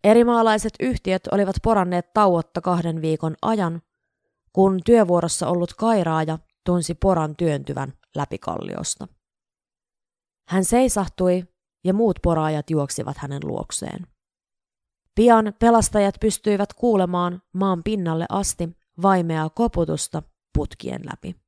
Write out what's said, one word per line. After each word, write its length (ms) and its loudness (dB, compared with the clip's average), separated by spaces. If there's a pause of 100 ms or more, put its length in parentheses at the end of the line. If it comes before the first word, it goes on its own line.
Erimaalaiset 760 4
yhtiöt 520 -2
olivat 320 0
poranneet 500 0
tauotta 480 2
kahden 400 -2
viikon 400 -2
ajan, 400 -2 (720)
kun 320 4
työvuorossa 640 2
ollut 260 -2
kairaaja 680 0 (260)
tunsi 300 -2
poran 400 0
työntyvän 580 -4 (220)
läpi 220 -6
kalliosta. 680 -8 (1400)
Hän 180 0
seisahtui 760 0 (400)
ja 100 0
muut 300 0
poraajat 460 0
juoksivat 480 -4
hänen 260 -8
luokseen. 640 -8 (1080)
Pian 440 6
pelastajat 600 4
pystyivät 520 -2
kuulemaan 680 0 (120)
maan 300 -2
pinnalle 460 -4
asti 480 -6 (240)
vaimeaa 480 2
koputusta 760 -2 (340)
putkien 480 -6
läpi. 300 -14 (120)